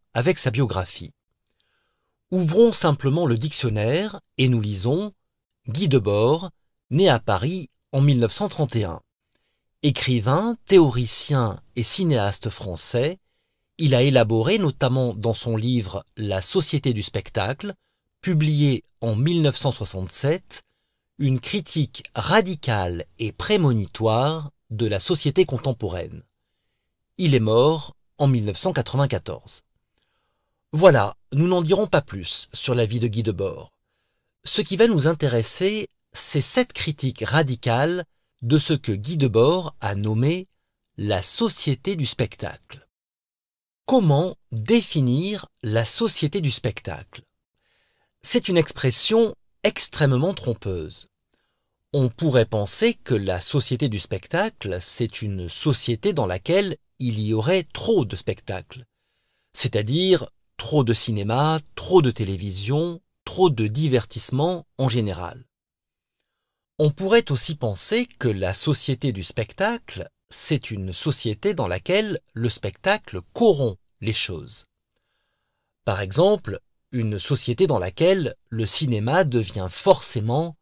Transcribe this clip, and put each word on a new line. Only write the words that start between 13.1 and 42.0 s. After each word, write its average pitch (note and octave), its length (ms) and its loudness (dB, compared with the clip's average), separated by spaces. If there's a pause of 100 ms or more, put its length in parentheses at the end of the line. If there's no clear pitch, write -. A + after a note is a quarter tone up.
il D3+ 180 2
a B2 60 4
élaboré B2+ 560 2
notamment B2+ 560 0
dans A2 200 -2
son A2+ 220 -4
livre A2 480 -2 (120)
La G2+ 240 -4
Société D3 520 0
du G#2 100 -4
spectacle, A#2 720 -4 (460)
publié D3+ 640 2 (180)
en A2+ 140 0
mille E3 240 2
neuf D3 160 2
cent C3+ 160 0
soixante-sept, A2 920 -4 (520)
une C3 240 0
critique - 640 -4 (100)
radicale A2 920 0 (120)
et A2 140 -6
prémonitoire C#3 1160 0 (180)
de A2+ 180 -4
la G2+ 140 -2
société E3 460 2
contemporaine. G2 760 -6 (960)
Il D#3+ 180 2
est A#2+ 60 4
mort B2 560 2 (220)
en C#3+ 80 2
mille B2 180 4
neuf G#2 140 -4
cent F#3 160 0
quatre-vingt-quatorze. A#2+ 880 -4 (1080)
Voilà, D3 440 6 (160)
nous D3+ 160 2
n'en F3+ 140 2
dirons F#3 240 2
pas D3+ 160 2
plus - 500 -6
sur - 220 -2
la A#2+ 100 2
vie A2 160 -4
de A#2+ 80 0
Guy A2 140 -4
Debord. G2 500 -6 (720)
Ce - 160 2
qui - 160 -4
va A3 100 6
nous E3+ 200 2
intéresser, D#3+ 840 0 (240)
c'est - 300 0
cette - 320 2
critique - 500 -4
radicale C#3 800 0 (380)
de B2 160 4
ce - 160 2
que A#2 180 -2
Guy G#2+ 240 -6
Debord C#3+ 640 2
a G2+ 140 -4
nommé A#2 520 -2 (520)
la G2+ 240 -2
société - 760 -2
du D3+ 80 -4